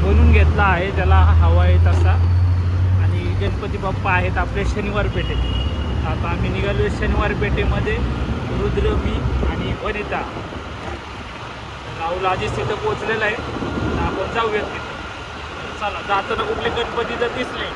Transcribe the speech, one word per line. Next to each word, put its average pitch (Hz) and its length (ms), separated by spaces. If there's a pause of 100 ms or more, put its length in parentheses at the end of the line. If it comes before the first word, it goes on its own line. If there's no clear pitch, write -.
बनवून 233 280
घेतला 208 320
आहे, 190 280
ज्याला 190 240
हवा 190 480
आहे 175 140
तसा. - 340 (920)
आणि 175 440
गणपती 202 300
बाप्पा 190 340
आहेत 180 260
आपले 185 280
शनिवार 202 420
पेठेत. - 300 (680)
आता 165 240
आम्ही 180 200
निघालो 202 400
शनिवार 214 440
पेठेमध्ये, 202 640 (640)
रुद्र, 202 200
मी - 640
आणि - 280 (100)
वनिता. 202 380 (1800)
राहुल 175 260
आधीच 190 320
तिथं 214 180
पोहोचलेला 214 500
आहे, 214 100
तर - 640
आपण 175 340
जाऊयात 214 300
तिथे. - 320 (840)
चला, 196 280
जाताना 208 360
कुठले 226 260
गणपती 233 460
जर 233 120
दिसले - 480